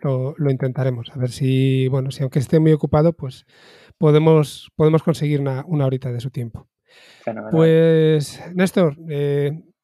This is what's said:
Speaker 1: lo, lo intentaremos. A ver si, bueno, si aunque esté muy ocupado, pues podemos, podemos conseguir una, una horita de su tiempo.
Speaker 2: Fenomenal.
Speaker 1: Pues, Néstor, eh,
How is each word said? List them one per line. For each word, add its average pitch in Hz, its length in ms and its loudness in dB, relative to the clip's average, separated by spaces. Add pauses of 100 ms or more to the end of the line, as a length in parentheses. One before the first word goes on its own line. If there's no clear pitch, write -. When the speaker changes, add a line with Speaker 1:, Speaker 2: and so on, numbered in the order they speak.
Speaker 1:
lo, 131 360 -4
lo 143 120 0
intentaremos. 127 640 -4
A 139 40 -10
ver 123 120 -2
si, 131 580 0
bueno, 135 220 -4
si - 120 -10
aunque 135 160 -4
esté 156 220 0
muy 160 120 4
ocupado, 156 400 0
pues - 320 -14 (540)
podemos, 156 760 2
podemos 156 280 2
conseguir 147 380 -2
una, 135 260 -4
una 151 180 -2
horita 131 260 -4
de 120 100 -8
su 131 100 -8
tiempo. - 380 -12 (540)
Speaker 2:
Fenomenal. 117 320 -10
Speaker 1:
Pues, 160 880 4 (120)
Néstor, 180 420 2 (140)
eh, 143 420 -2 (320)